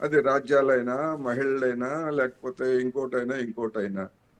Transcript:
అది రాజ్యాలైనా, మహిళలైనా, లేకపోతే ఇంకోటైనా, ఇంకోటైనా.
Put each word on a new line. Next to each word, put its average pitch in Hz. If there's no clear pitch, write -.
అది 147
రాజ్యాలైనా, 139
మహిళలైనా, 135
లేకపోతే 127
ఇంకోటైనా, 127
ఇంకోటైనా. 107